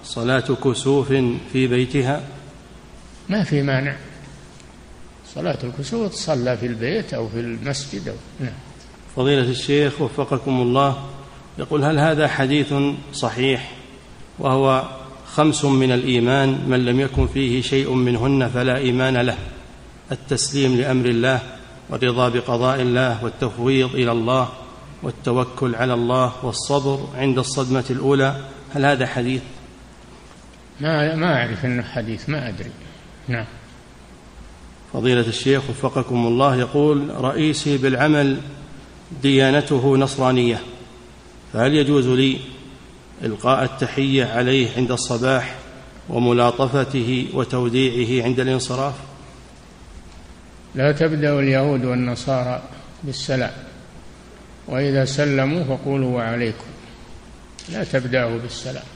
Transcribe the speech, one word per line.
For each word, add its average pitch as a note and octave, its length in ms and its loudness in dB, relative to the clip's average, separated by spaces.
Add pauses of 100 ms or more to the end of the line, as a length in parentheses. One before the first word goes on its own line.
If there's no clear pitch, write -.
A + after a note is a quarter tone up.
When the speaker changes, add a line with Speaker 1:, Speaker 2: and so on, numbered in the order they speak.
Speaker 1:
صلاة B2 400 0 (200)
كسوف C3+ 480 2 (400)
في C3 140 2
بيتها؟ B2+ 560 0 (1040)
Speaker 2:
ما G3 160 0
في C#3+ 180 0
مانع، C#3 340 0 (1400)
صلاة D3 300 -4
الكسوف C#3+ 480 -4
تصلى B2 440 -2
في A2+ 100 -4
البيت A#2+ 480 -4
أو A2+ 140 -4
في A2+ 120 -6
المسجد A#2+ 680 -8
أو، G#2+ 60 -8 (260)
نعم. A#2+ 120 -6 (640)
Speaker 1:
فضيلة C3 340 4
الشيخ C#3+ 500 2
وفقكم C3 600 0
الله، C3 440 2 (540)
يقول: D3+ 260 0
هل D3+ 140 2
هذا D3+ 300 4
حديث C#3 460 2 (380)
صحيح B2 600 -2 (680)
وهو C3+ 460 4 (420)
خمس D3+ 380 2
من C3+ 280 4
الإيمان B2+ 760 2
من B2+ 160 2
لم B2 160 2
يكن C3+ 260 2
فيه B2+ 360 0
شيء C3+ 300 0
منهن B2+ 560 2
فلا B2 280 0
إيمان C3 400 2
له؟ B2 200 0 (760)
التسليم C3 640 0
لأمر B2+ 300 2
الله B2 340 2 (500)
والرضا B2 380 2
بقضاء B2 520 0
الله B2 440 2
والتفويض B2+ 680 0
إلى A#2+ 180 2
الله A#2+ 360 2 (540)
والتوكل B2+ 720 -2
على B2 200 0
الله A#2+ 380 2 (100)
والصبر C#3 760 -2
عند C3 220 2
الصدمة B2+ 520 0
الأولى، C3+ 460 2 (380)
هل C#3 120 2
هذا C3 200 4
حديث؟ B2 360 -2 (1400)
Speaker 2:
ما، D#3 340 2
ما D#3+ 200 2
أعرف A#2 300 0
أنه B2 180 0
حديث، A2 460 -6
ما C#3+ 200 -4
أدري. G2+ 220 -10 (580)
نعم. A#2 160 -4 (1500)
Speaker 1:
فضيلة B2 280 2
الشيخ B2+ 500 2
وفقكم A#2+ 560 0
الله، B2+ 300 4
يقول: C#3+ 540 2
رئيسي C#3+ 680 0
بالعمل C#3 580 4 (840)
ديانته C3+ 760 4
نصرانية، B2+ 640 2 (920)
فهل B2 220 2
يجوز C#3+ 340 4
لي C3 300 2 (840)
إلقاء B2 400 0
التحية C3+ 600 0
عليه B2 520 2
عند B2 140 0
الصباح B2 640 0 (540)
وملاطفته B2 1300 2
وتوديعه B2 880 0
عند B2+ 160 2
الانصراف؟ C3 540 -2 (1800)
Speaker 2:
لا C#3 180 4
تبدأ D3 460 2
اليهود C3+ 460 2
والنصارى B2 800 -2 (400)
بالسلام، C3 500 -4 (1160)
وإذا C3+ 360 2
سلموا C#3+ 600 0
فقولوا: C3 520 -2
"وعليكم"، A#2 480 -2 (1040)
لا F#3+ 160 -4
تبدأوا B2 540 -2
بالسلام. C3 460 -10 (120)